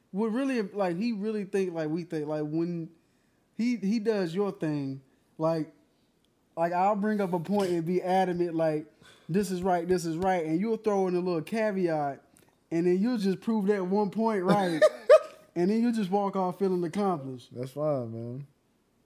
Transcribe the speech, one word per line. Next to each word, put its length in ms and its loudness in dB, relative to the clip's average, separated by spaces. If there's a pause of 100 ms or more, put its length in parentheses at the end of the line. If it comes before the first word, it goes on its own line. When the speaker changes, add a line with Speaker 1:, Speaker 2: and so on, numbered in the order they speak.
(120)
Speaker 1:
what 200 -2
really, 300 0
like, 360 -2
he 140 -2
really 320 -4
think 300 -2
like 160 -4
we 140 -2
think. 240 -6
Like, 160 -4
when 460 -4 (680)
he, 180 0
he 240 0
does 340 0
your 180 0
thing, 500 -4 (360)
like, 360 -2 (840)
like, 160 0
I'll 220 2
bring 260 0
up 120 0
a 60 0
point 320 0
and 140 0
be 160 0
adamant, 540 0
like, 300 0 (440)
"This 220 0
is 100 -4
right, 260 0
this 180 2
is 120 -2
right," 280 0
and 140 0
you'll 180 0
throw 300 0
in 80 0
a 40 0
little 220 0
caveat, 800 -2 (500)
and 160 2
then 120 4
you'll 200 2
just 200 0
prove 280 0
that 180 0
one 240 2
point 340 0
right, 380 2 (380)
Speaker 2:
<laughs> 360 -8
Speaker 1:
and 160 2
then 100 2
you 120 2
just 180 -2
walk 240 0
off 240 -2
feeling 240 0
accomplished. 720 -4
Speaker 2:
That's 160 -8
fine, 400 -2
man. 360 -10 (580)